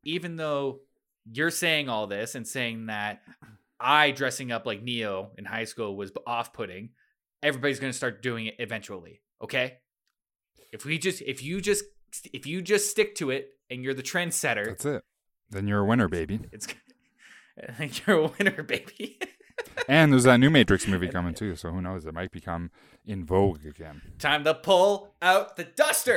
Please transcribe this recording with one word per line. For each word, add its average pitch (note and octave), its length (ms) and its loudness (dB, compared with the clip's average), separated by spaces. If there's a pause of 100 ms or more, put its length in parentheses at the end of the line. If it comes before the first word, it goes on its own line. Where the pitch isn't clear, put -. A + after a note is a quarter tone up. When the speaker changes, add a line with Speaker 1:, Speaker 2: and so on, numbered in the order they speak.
Speaker 1:
even E3 340 -6
though C#3+ 420 -4 (520)
you're D3+ 200 -2
saying D#3 380 0
all G#2+ 180 -2
this G#2 280 -6
and A#2 120 -10
saying A#2 400 -6
that G#2 340 -6 (580)
I C#3+ 320 4
dressing C3 400 -4
up A#2 140 -6
like G#2+ 160 -6
Neo G#2+ 560 -6
in G#2 80 -16
high A2+ 200 -6
school G#2+ 320 -8
was G2 140 -10
b-, - 140 -10
off-putting, A2+ 640 -8 (540)
everybody's C#3 360 0
gonna C3 140 -6
start B2 300 -6
doing A#2 240 -4
it A2 120 -10
eventually. G2+ 640 -10 (200)
Okay? B2+ 360 -4 (920)
If A2 140 -18
we D#3 120 -2
just, F3+ 240 -4
if B2+ 220 -8
you E3+ 160 -6
just, G3+ 240 -2 (500)
if C3 140 -12
you F3 140 -6
just G3 280 0
stick G#3 260 0
to C#3+ 160 -2
it C3+ 180 -4 (200)
and B2+ 140 -10
you're C3 100 -4
the B2+ 100 -8
trendsetter, D3 640 -2
Speaker 2:
That's - 180 -8
it. C#3+ 180 -4 (460)
Then G2+ 180 -4
you're G#2 120 2
a G2+ 60 2
winner, A2+ 220 4
baby. F2 320 -2 (120)
Speaker 1:
it's, - 160 -12 (1120)
<laughs> C#3+ 280 -8
you're G3 180 6
a D3 140 -2
winner, G3 240 0
baby. - 600 -8
<laughs> - 60 -8 (600)
Speaker 2:
And D3+ 220 8
there's B2+ 140 8
that B2 120 10
new C3+ 140 8
Matrix A2 360 6
movie F#2 200 0
Speaker 1:
And E2+ 60 -6
Speaker 2:
coming F2 200 -2
too, F#2+ 220 -6
so E2+ 160 -10
who F2+ 100 -4
knows? F2+ 240 -8
It D#2 80 -10
might F2+ 180 -8
become E2+ 380 -8 (360)
in F#2+ 200 -8
vogue F2+ 400 2
again. D2+ 360 -16 (180)
Speaker 1:
Time D3 240 2
to D#3 100 4
pull G3 680 4
out F#3 340 4
the F3 80 -8
duster. C#4 540 2